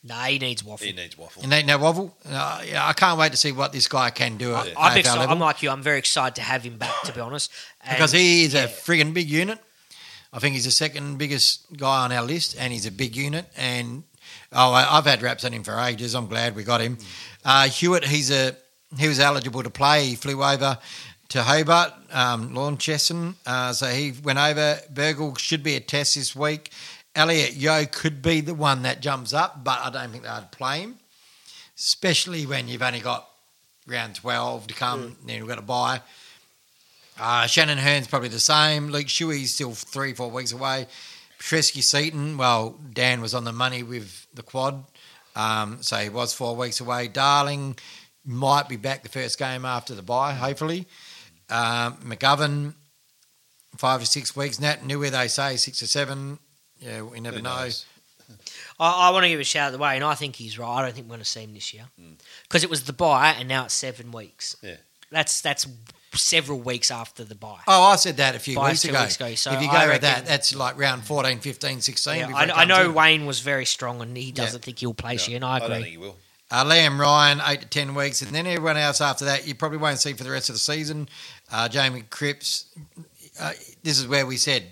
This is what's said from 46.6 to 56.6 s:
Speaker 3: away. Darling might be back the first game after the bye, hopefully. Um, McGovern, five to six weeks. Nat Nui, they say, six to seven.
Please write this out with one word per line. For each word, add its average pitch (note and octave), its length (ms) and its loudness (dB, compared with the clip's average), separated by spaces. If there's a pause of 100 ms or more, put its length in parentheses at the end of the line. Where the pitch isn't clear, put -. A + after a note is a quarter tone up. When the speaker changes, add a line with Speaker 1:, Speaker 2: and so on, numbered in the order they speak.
Speaker 3:
away. B2 280 -4
Darling C#3 680 0 (480)
might C#3 440 0
be C3 80 -10
back C3 260 -6
the - 60 -16
first B2 300 -6
game C3 260 -6
after B2+ 300 -6
the G2 80 -14
bye, B2 300 -2
hopefully. D#3 540 -4 (640)
Um, A#2 480 0
McGovern, C#3+ 760 0 (1040)
five C3 240 0
to A2+ 60 -4
six C3+ 280 -2
weeks. C#3 240 -4
Nat D3 260 0
Nui, C#3+ 260 -4
they B2+ 180 0
say, C#3 280 -2
six C3 240 -2
to A#2 60 -8
seven. C#3 520 -4 (420)